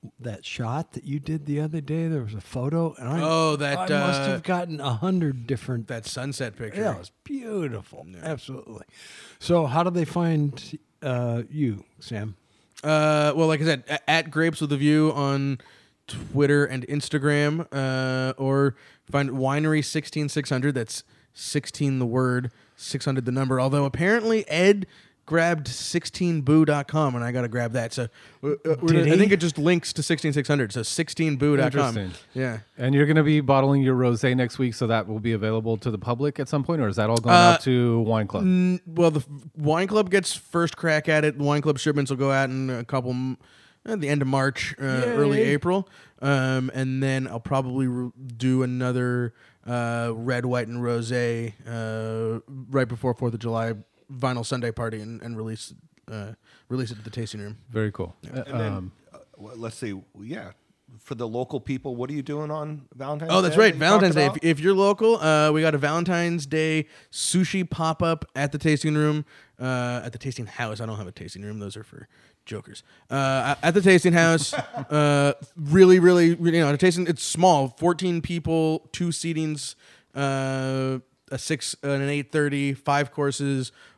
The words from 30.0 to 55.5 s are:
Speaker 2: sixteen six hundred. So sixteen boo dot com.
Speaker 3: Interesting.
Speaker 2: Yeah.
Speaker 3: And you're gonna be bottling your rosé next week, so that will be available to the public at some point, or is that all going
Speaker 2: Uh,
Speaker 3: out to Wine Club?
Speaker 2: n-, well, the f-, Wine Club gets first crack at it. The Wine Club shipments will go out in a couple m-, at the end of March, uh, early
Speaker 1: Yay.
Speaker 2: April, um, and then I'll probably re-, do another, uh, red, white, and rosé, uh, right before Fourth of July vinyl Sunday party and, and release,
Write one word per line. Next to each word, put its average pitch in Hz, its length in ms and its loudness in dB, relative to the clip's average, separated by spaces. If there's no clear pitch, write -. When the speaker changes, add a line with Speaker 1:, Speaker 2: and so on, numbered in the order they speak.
Speaker 2:
sixteen 156 280 0
six 139 140 0
hundred. 135 260 0
So 117 120 -4
sixteen 160 540 -2
boo 147 180 4
dot 127 160 2
com. 135 260 0
Speaker 3:
Interesting. 92 140 -6
Speaker 2:
Yeah. 120 180 -4
Speaker 3:
And 131 160 2
you're 143 120 6
gonna 156 180 6
be 151 160 4
bottling 139 420 4
your 131 140 4
rosé 123 400 2
next 127 240 0
week, 123 140 0
so 123 120 -2
that 110 220 0
will 107 100 -6
be 113 140 -2
available 110 460 -2
to 123 120 -6
the 104 80 -4
public 120 400 -4
at 139 100 -6
some 143 140 -2
point, 160 200 -2
or 113 40 0
is 98 80 -2
that 107 160 0
all 117 60 2
going 117 180 4
Speaker 2:
Uh, 175 200 8
Speaker 3:
out 165 80 -2
to 123 400 2
Wine 110 260 0
Club? - 160 -2
Speaker 2:
n-, 180 420 2
well, 165 240 2
the 151 80 0
f-, - 80 -6
Wine 156 320 0
Club 208 200 2
gets 185 280 0
first - 400 -2
crack 156 320 0
at 151 160 4
it. 147 120 0
The 147 60 -6
Wine 143 200 2
Club 143 180 0
shipments 143 320 0
will 131 60 -4
go 135 120 0
out 135 180 2
in 131 220 -4
a 117 140 -6
couple 127 260 -4
m-, 127 280 -4
at 220 160 -6
the 147 80 -2
end 147 120 0
of 139 60 0
March, 135 540 -2
uh, - 40 -14
early 139 540 2
Speaker 1:
Yay. 220 60 4
Speaker 2:
April, 180 340 0
um, 131 540 0
and 131 260 -2
then 135 280 0
I'll 117 100 -8
probably 131 480 -2
re-, 123 240 -4
do 127 280 2
another, 123 680 -2
uh, 117 480 -4
red, 120 320 -4
white, 123 220 -2
and 120 160 -8
rosé, 117 720 -2
uh, 113 720 -6
right 131 200 0
before 120 260 -4
Fourth 120 200 -2
of 117 60 -6
July 113 340 -4
vinyl 127 320 -4
Sunday 120 280 -4
party 113 280 -6
and, 113 220 -12
and 117 140 -10
release, 110 360 -10